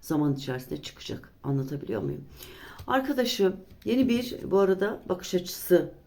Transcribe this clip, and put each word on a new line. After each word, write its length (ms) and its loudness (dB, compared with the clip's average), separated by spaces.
zaman 320 2
içerisinde 480 -6
çıkacak. 520 -12
Anlatabiliyor 580 -2
muyum? 220 -4
Arkadaşım 680 2
yeni 240 4
bir 260 0
bu 80 6
arada 500 2
bakış 240 -4
açısı 580 2